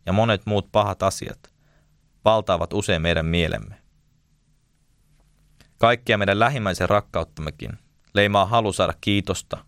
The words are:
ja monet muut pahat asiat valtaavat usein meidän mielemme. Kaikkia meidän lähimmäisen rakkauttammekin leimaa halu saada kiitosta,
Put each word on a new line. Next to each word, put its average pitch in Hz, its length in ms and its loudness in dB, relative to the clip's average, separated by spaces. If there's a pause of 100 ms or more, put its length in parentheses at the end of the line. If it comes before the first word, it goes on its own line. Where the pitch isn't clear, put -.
ja 92 60 -2
monet 107 340 0
muut 101 260 -2
pahat 104 300 0
asiat - 500 -6 (720)
valtaavat 98 480 0
usein 85 300 -2
meidän 82 240 0
mielemme. 82 480 -2 (2000)
Kaikkia 117 400 2
meidän 98 200 2
lähimmäisen 107 500 0
rakkauttammekin - 920 -4 (360)
leimaa 101 320 4
halu 110 260 0
saada 87 280 0
kiitosta, - 680 -4